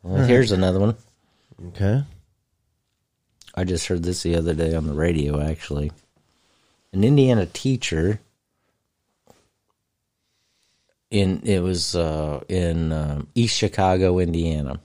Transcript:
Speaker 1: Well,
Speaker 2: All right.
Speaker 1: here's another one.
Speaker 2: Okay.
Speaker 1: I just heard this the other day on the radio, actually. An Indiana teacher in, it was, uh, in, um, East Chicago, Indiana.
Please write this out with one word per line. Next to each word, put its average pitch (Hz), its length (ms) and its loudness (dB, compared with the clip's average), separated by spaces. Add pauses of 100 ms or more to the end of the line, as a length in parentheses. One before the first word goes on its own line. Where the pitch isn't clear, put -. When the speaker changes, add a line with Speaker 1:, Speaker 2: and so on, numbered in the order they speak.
Speaker 1:
Well, 90 120 -6
Speaker 2:
All - 60 2
right. 123 80 4
Speaker 1:
here's 120 240 6
another 92 280 2
one. 110 160 2 (720)
Speaker 2:
Okay. 101 340 0 (1500)
Speaker 1:
I 92 100 -2
just 90 220 -2
heard 90 160 -2
this 87 200 -4
the 85 140 0
other 82 180 0
day 80 200 -2
on 78 120 -2
the 73 80 -4
radio, 73 440 0
actually. 76 540 -4 (1000)
An 95 100 2
Indiana 127 400 4
teacher 104 760 -2 (3000)
in, 95 340 0
it 98 160 2
was, 90 340 -2
uh, 78 540 -2
in, 82 440 0
um, 73 420 -4
East 117 240 0
Chicago, 92 600 2
Indiana. 82 680 -2